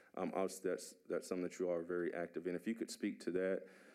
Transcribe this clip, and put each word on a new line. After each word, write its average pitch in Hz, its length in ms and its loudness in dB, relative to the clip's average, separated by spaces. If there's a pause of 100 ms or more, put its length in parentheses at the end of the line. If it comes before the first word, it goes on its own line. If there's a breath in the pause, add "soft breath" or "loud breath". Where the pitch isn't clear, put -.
(160 loud breath)
Um, 85 200 2
obviously, 92 340 2
that's, - 240 -2 (160)
that's - 180 0
something 90 160 0
that 87 140 -2
you 90 120 2
all 87 60 4
are 85 80 0
very 87 300 0
active 85 320 -4
in. 90 80 0
If 87 140 -2
you 113 80 0
could - 160 -4
speak - 340 -2
to 87 60 0
that 92 300 2 (340 loud breath)